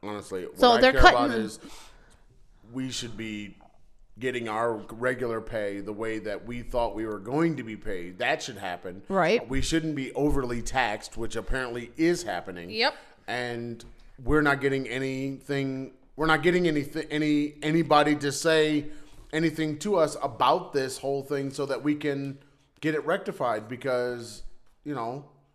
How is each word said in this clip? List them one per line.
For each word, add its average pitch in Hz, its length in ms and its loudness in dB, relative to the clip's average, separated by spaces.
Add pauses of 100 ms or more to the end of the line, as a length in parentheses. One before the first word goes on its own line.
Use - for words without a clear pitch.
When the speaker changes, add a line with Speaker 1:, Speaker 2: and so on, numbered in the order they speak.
Speaker 1:
honestly. 98 540 -8
Speaker 2:
So 240 140 8
Speaker 1:
What 226 80 6
I - 20 6
Speaker 2:
they're 254 120 8
Speaker 1:
care 262 80 6
about - 300 10
Speaker 2:
cutting 233 140 -2
Speaker 1:
is 214 160 -10 (1120)
we 131 180 -6
should 117 260 -8
be 104 400 -8 (640)
getting 123 300 -2
our 113 260 0 (180)
regular 117 480 0
pay 104 400 -4
the 98 120 -6
way 110 280 -4
that 98 260 -8
we 120 160 -8
thought 117 320 -2
we 110 100 -4
were 107 140 -6
going 143 380 0
to 131 80 -6
be 110 120 -10
paid. 90 420 -6
That 139 240 0
should 123 160 -10
happen. 92 500 -8
Speaker 2:
Right. 190 400 2
Speaker 1:
We 131 120 2
shouldn't 160 360 0
be 135 160 -6
overly 127 500 2
taxed, 110 540 0
which 113 180 -4
apparently 120 600 -2
is 165 260 4
happening. 90 480 -6
Speaker 2:
Yep. 226 240 2 (320)
Speaker 1:
And 120 580 -6 (380)
we're 147 200 4
not 139 180 4
getting 135 280 0
anything, 135 1040 -4 (220)
we're 156 120 0
not 156 180 4
getting 180 200 4
anythi-, 151 460 0
any, 147 520 0
anybody 151 540 4
to 143 140 -2
say 156 560 2 (460)
anything 156 480 0
to 208 160 0
us 156 260 2
about 135 500 2
this 131 260 -2
whole 139 240 -2
thing 139 280 -4
so 139 160 -6
that 131 160 -4
we 147 140 2
can 139 420 -4 (420)
get 156 140 0
it 147 100 -2
rectified 143 640 -2
because, 123 760 -4 (400)
you 147 100 -6
know. 123 300 -6 (300)